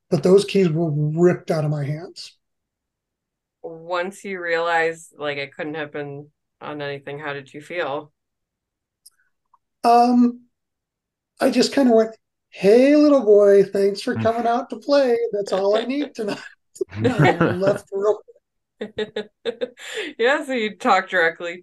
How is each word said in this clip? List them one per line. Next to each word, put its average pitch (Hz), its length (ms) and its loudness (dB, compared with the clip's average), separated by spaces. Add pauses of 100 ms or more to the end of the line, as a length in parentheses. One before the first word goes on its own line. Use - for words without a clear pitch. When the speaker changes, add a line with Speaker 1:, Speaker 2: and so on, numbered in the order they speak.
(100)
Speaker 1:
but 170 120 0
those 196 220 6
keys 196 240 0
were 160 220 -2
ripped 156 600 0
out 156 140 -2
of 151 60 -2
my 147 140 -4
hands. - 520 -10 (1300)
Speaker 2:
Once 170 640 -8
you 196 160 -10
realized, 165 760 -2
like, 143 220 -6
it 139 160 -10
couldn't 151 200 -10
have 147 180 -10
been 147 360 -12 (320)
on 147 220 -12
anything, 143 360 -12
how 151 140 -10
did 139 200 -14
you 147 80 -16
feel? 151 520 -8 (1700)
Speaker 1:
Um, 240 600 4 (1000)
I 269 100 2
just 240 220 0
kinda 247 220 2
went, 220 200 2 (360)
"Hey, 254 460 4
little 294 280 4
boy, 202 400 6
thanks 196 380 -2
for 247 140 -6
coming 226 300 -2
out 240 240 -2
to 240 60 -12
play. 262 400 2 (160)
That's 202 200 -4
all 196 240 0
I 240 80 -2
need 277 300 -6
tonight." 202 240 -8 (260)
<laughs> - 280 -12
And 104 160 -4
I 170 440 2
left - 400 -2
real 208 260 -2 (600)
Speaker 2:
<laughs> 214 180 -14 (1200)
Yeah, 285 260 0
so 262 80 -8
you 214 240 -4
talked 190 340 0
directly 175 520 -2